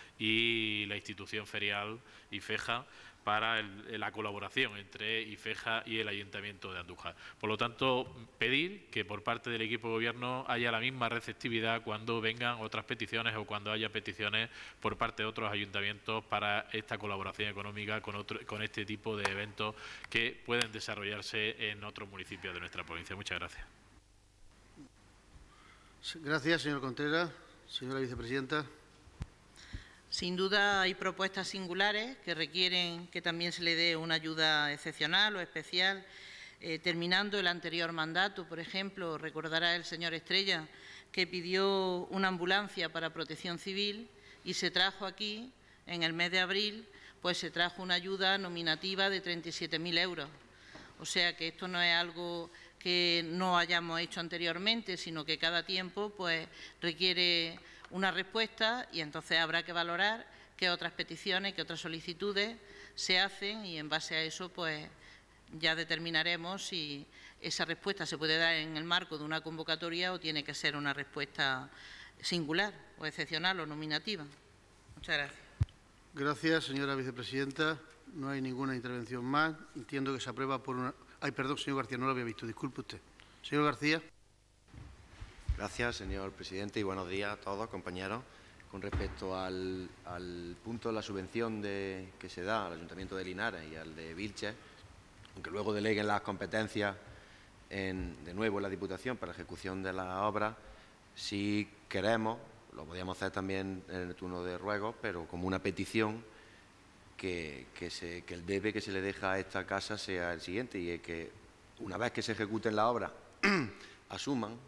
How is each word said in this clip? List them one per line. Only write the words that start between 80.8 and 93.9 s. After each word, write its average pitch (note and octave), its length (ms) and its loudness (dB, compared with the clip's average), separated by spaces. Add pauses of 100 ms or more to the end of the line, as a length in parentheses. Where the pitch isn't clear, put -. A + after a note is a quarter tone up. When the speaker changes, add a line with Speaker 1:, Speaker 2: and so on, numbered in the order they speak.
Speaker 2:
Ay, C#3 100 2
perdón, C3+ 260 0
señor C#3 200 0
García, B2 200 -2
no B2 80 0
lo C3+ 60 4
había B2+ 120 0
visto. A#2 220 -4
Disculpe B2+ 360 -4
usted. - 180 -12 (420)
Señor D3 240 2
García. D3 340 4 (1600)
Speaker 4:
Gracias, A#2+ 400 0
señor F#2+ 340 -4
presidente, G2 480 -4
y G#2+ 40 2
buenos F#2+ 260 0
días G2+ 240 0
a - 20 -4
todos, G2 320 -4
compañeros. F#2+ 560 -6 (480)
Con G2 100 -8
respecto G2 560 -2
al, F#2 520 -4 (160)
al F2 580 -8
punto A2+ 240 -6
de A2+ 80 0
la G#2+ 60 -2
subvención G#2+ 600 -2
de, G2 560 -4
que F#2 120 -12
se F2 140 -6
da G#2 240 0
al E2+ 60 -6
Ayuntamiento F2 440 -8
de F#2 80 -4
Linares F#2 440 -4
y D#2 60 -10
al D#2+ 180 -10